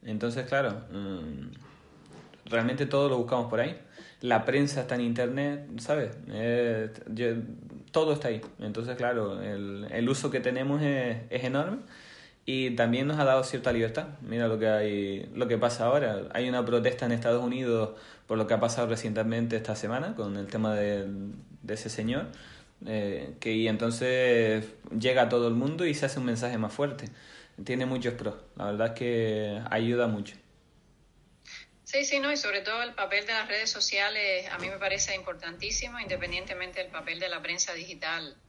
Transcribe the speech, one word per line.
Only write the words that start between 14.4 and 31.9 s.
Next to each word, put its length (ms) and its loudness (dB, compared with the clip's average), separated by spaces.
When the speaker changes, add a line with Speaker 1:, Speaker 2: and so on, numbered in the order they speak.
Speaker 1:
lo 100 2
que 120 4
hay, 680 0
lo 140 0
que 80 4
pasa 280 2
ahora. 480 2
Hay 160 0
una 160 2
protesta 400 2
en 60 2
Estados 320 2
Unidos 480 0
por 120 0
lo 100 2
que 60 4
ha 60 4
pasado 280 2
recientemente 680 0
esta 180 -2
semana 400 -4
con 220 -4
el 100 -6
tema 260 0
del, 600 0
de 140 -6
ese 140 -8
señor, 380 -2
eh, 520 -2
que, 140 -2
y 140 4
entonces 1000 4
llega 260 6
a 60 4
todo 180 4
el 60 4
mundo 320 2
y 80 2
se 140 0
hace 120 -2
un 60 -2
mensaje 320 0
más 160 -2
fuerte. 360 -2
Tiene 220 -2
muchos 300 0
pros. 200 -4
La 100 -6
verdad 220 2
es 60 0
que 760 0
ayuda 380 4
mucho. 280 -2
Speaker 2:
Sí, 200 0